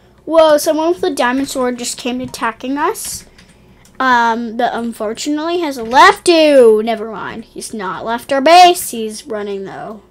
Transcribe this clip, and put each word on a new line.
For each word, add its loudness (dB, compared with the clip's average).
Whoa, 4
someone -2
with -2
a -4
diamond -2
sword -6
just -10
came -6
attacking -8
us. -6
Um, 0
but -2
unfortunately -6
has -6
left. 4
Ew, 6
never -6
mind. -12
He's -16
not -8
left -6
our 0
base. 6
He's -10
running, -8
though. -14